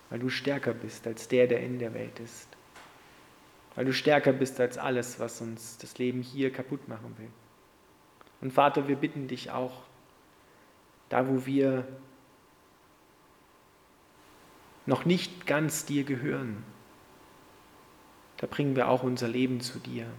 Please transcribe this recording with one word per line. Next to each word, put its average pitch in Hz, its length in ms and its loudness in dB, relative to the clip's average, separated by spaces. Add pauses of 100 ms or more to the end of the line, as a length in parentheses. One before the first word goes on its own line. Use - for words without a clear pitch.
weil 120 100 -6
du 127 120 -2
stärker 139 420 0
bist 110 340 -8
als 113 220 -8
der, 123 180 8
der 120 140 4
in 127 180 -4
der 113 140 -4
Welt 113 280 -8
ist. - 280 -16 (1300)
Weil 120 100 -2
du 135 80 2
stärker 143 400 6
bist 127 280 2
als 123 180 2
alles, 123 420 -2
was 117 200 -6
uns 113 380 -12
das - 200 -16
Leben 123 240 0
hier 131 300 -2
kaputt - 360 -8
machen 113 300 -12
will. 113 100 -14 (1120)
Und 131 120 -6
Vater, 143 360 4
wir 139 80 2
bitten 143 320 -4
dich 127 220 -8
auch, 127 320 -6 (1300)
da 131 180 2
wo 131 160 2
wir 135 420 2 (3000)
noch 135 180 4
nicht - 420 0
ganz 147 380 2
dir 143 200 0
gehören, 131 600 -4 (1700)
da - 80 -4
bringen 143 280 2
wir 123 140 4
auch 127 140 4
unser 123 260 0
Leben 127 320 2
zu - 180 -8
dir 120 280 -8 (120)